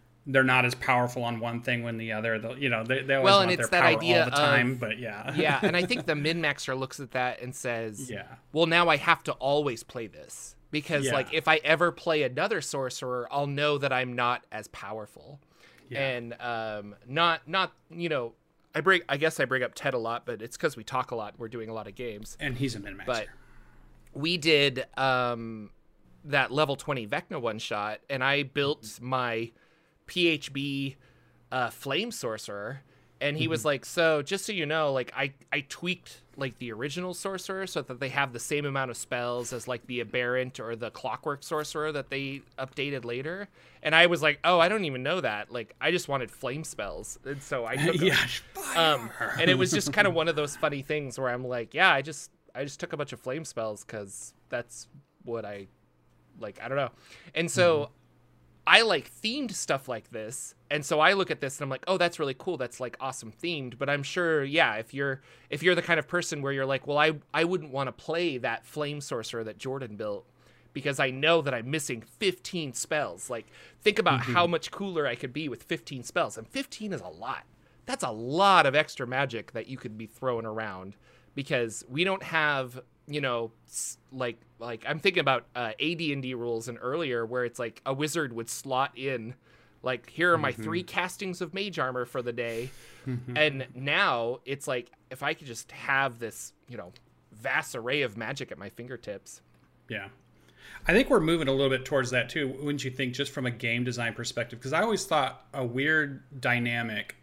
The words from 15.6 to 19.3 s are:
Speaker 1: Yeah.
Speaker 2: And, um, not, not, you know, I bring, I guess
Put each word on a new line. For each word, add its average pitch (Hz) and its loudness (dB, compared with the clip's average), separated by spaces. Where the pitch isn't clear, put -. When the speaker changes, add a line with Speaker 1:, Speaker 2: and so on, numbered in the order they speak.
Speaker 1:
Yeah. 135 -2
Speaker 2:
And, 120 -4
um, 110 -4
not, 165 2
not, 180 0
you 170 -6
know, 123 -2
I 156 0
bring, 180 6
I 143 2
guess 156 2